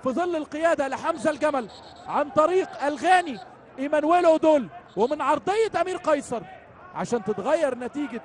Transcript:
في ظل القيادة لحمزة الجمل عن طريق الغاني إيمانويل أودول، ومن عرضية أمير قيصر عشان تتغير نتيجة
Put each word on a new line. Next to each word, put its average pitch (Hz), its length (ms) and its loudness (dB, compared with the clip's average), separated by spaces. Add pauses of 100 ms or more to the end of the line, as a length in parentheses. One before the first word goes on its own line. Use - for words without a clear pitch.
في 262 60 0
ظل 339 260 -2
القيادة 302 520 0
لحمزة 294 420 -2
الجمل 294 400 -2 (380)
عن 269 220 -2
طريق 330 540 0
الغاني 302 560 0 (400)
إيمانويل 302 460 2
أودول، 311 420 6 (300)
ومن 277 240 0
عرضية 359 600 0
أمير 359 160 -2
قيصر 277 440 -2 (540)
عشان 190 280 -2
تتغير 254 540 0
نتيجة 247 480 -8